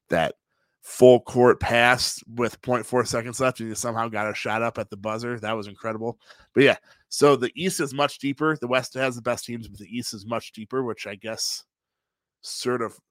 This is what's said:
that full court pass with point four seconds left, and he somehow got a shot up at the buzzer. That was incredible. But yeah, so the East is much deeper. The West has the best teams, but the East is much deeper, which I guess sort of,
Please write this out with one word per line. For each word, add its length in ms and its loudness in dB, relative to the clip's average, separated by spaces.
that 260 0
full 400 8
court 400 4
pass 600 2
with 260 -4
point 240 -2
four 200 0
seconds 340 -6
left, 200 0
and 100 -8
he 60 -8
somehow 340 -4
got 200 -4
a 60 -6
shot 260 -2
up 160 -2
at 120 -6
the 80 -14
buzzer. 420 -6
That 140 -4
was 140 -6
incredible. 520 -8
But 120 6
yeah, 100 6
so 280 4
the 200 -4
East 240 -4
is 140 -4
much 260 -2
deeper. 400 -2
The 80 -8
West 280 -2
has 200 -2
the 60 -12
best 240 -4
teams, 240 -10
but 100 -20
the 80 -18
East 260 -8
is 140 -14
much 240 -6
deeper, 320 -6
which 240 -8
I 80 -10
guess 480 -8
sort 400 -4
of, 180 -8